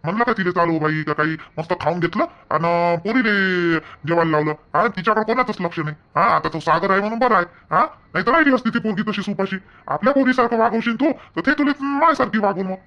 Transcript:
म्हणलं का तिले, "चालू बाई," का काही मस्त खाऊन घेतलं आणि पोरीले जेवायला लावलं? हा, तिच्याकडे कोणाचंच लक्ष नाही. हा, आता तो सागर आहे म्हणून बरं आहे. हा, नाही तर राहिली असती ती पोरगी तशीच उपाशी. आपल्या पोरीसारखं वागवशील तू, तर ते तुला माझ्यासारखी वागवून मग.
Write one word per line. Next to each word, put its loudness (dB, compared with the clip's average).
म्हणलं -2
का 0
तिले, -2
"चालू 0
बाई," -2
का -4
काही -2
मस्त -4
खाऊन -2
घेतलं 0
आणि 2
पोरीले 0
जेवायला 2
लावलं? 0
हा, -2
तिच्याकडे 0
कोणाचंच 0
लक्ष -4
नाही. -6
हा, 4
आता -2
तो -4
सागर 2
आहे 4
म्हणून -4
बरं 2
आहे. 2
हा, 2
नाही -2
तर 2
राहिली 4
असती -2
ती -2
पोरगी -2
तशीच -4
उपाशी. -4
आपल्या 0
पोरीसारखं 2
वागवशील 0
तू, 0
तर -8
ते 0
तुला 2
माझ्यासारखी 0
वागवून 0
मग. -6